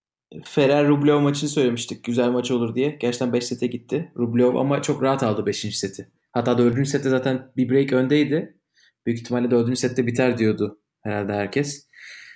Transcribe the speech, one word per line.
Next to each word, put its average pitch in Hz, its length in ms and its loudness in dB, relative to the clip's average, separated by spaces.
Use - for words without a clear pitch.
Ferrer 143 440 2
Rublev 147 320 4
maçını 143 300 0
söylemiştik. 120 540 -2
Güzel 120 260 0
maç 123 200 -2
olur 120 240 0
diye. 135 160 0
Gerçekten 120 420 -4
beş 123 120 0
sete 127 220 -4
gitti. 123 500 -6
Rublev 120 380 2
ama 139 280 0
çok 143 200 -2
rahat 135 200 0
aldı 107 240 -2
beşinci 107 320 -4
seti. - 320 -8
Hatta 123 260 2
dördüncü 123 320 2
sette 139 180 0
zaten 131 480 0
bir 127 140 0
break 135 220 2
öndeydi. 143 680 0
Büyük 117 140 -2
ihtimalle 123 300 -2
dördüncü 120 260 2
sette 123 300 -2
biter 120 320 0
diyordu 107 420 0
herhalde 104 300 -4
herkes. 117 560 -4